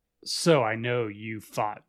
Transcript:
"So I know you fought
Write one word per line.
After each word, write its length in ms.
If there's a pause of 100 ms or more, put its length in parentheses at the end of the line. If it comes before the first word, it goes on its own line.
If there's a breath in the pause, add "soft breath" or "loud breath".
(240)
"So 400
I 120
know 320
you 320
fought 500